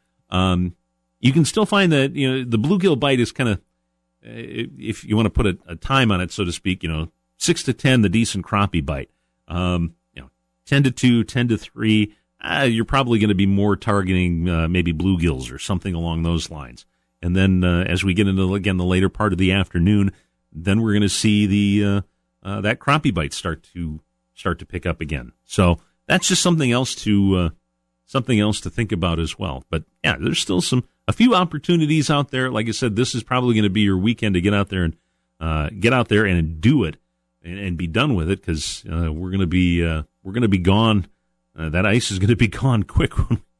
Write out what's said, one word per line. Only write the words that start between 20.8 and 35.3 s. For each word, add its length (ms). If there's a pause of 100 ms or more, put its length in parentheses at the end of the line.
we're 100
gonna 160
see 380
the, 380
uh, 160 (440)
uh, 160
that 200
crappie 340
bite 180
start 300 (120)
to, 260 (340)
start 240
to 80
pick 200
up 140
again. 320 (120)
So 340 (280)
that's 220
just 140
something 300
else 240
to, 400
uh, 120 (580)
something 340
else 200
to 100
think 220
about 260
as 200
well. 320
But 140 (180)
yeah, 160
there's 220
still 200
some, 240 (240)
a 40
few 220
opportunities 760
out 200
there. 200
Like 180
I 40
said, 240
this 180
is 80
probably 340
gonna 140
be 120
your 160
weekend 360
to 60
get 140
out 140
there 160
and, 120 (440)